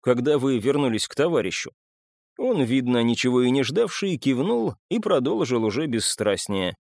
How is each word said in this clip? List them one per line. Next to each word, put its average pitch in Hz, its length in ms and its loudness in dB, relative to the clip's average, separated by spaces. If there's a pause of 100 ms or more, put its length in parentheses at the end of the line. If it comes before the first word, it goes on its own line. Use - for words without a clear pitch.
когда 127 360 2
вы 131 200 0
вернулись 123 500 0
к - 80 -14
товарищу?» 139 560 -2 (680)
Он, 240 260 0
видно, 123 400 2
ничего 123 380 2
и 123 100 4
не 135 120 2
ждавший, 180 540 -2
кивнул 147 580 0 (140)
и 233 100 -2
продолжил 147 640 0
уже 113 240 -2
бесстрастнее. 101 880 -2 (100)